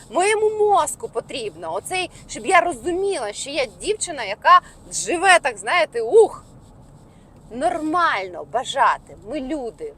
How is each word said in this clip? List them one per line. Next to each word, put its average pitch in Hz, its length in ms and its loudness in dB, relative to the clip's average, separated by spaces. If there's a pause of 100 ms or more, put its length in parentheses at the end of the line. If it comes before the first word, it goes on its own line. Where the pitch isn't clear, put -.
моєму 427 400 2
мозку 415 600 2
потрібно. 175 640 -8
Оцей, 349 360 -6 (180)
щоб 226 180 -12
я 339 160 6
розуміла, 339 720 -4
що - 160 -12
я 277 160 -2 (160)
дівчина, 349 420 -6
яка 302 380 4 (300)
живе 359 480 2
так, 247 180 -4
знаєте, 240 440 -2
ух, 226 420 4 (1080)
Нормально 294 1000 -2
бажати. 190 640 0 (100)
Ми 269 120 -6
люди, 240 580 -8